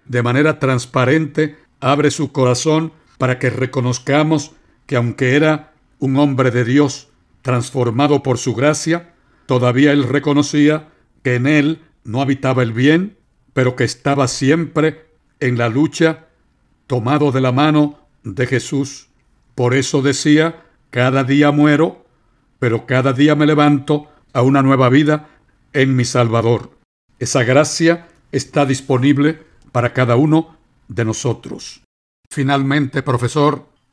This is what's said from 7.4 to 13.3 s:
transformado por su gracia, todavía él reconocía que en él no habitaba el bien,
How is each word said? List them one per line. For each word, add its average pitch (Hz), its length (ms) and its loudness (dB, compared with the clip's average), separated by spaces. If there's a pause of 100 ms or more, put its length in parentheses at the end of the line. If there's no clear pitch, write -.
transformado 127 840 0
por 127 140 -2
su 123 160 -4
gracia, 156 600 -2 (320)
todavía 127 480 2
él 143 100 2
reconocía 147 880 0 (320)
que 123 120 0
en 123 120 -2
él 151 340 0 (220)
no 117 180 -6
habitaba 131 420 -2
el 113 100 -4
bien, 156 440 0 (360)